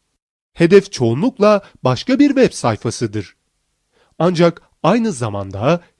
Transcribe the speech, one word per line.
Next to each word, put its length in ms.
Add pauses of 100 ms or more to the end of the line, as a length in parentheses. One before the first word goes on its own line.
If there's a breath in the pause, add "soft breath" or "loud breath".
(520)
Hedef 400
çoğunlukla 680 (220 loud breath)
başka 340
bir 100
web 240
sayfasıdır. 840 (840)
Ancak 440 (200)
aynı 300
zamanda 680 (200 soft breath)